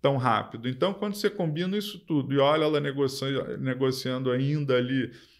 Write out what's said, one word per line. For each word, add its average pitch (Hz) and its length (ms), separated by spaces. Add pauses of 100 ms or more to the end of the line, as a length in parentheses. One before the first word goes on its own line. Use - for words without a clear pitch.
tão 139 140
rápido. 117 500
Então, 151 280
quando 202 200
você 208 140
combina 180 480
isso 208 220
tudo 135 340
e 139 60
olha 151 260
ela 151 160
negocia-, 135 800
negociando 131 720
ainda 139 440
ali 123 360 (300)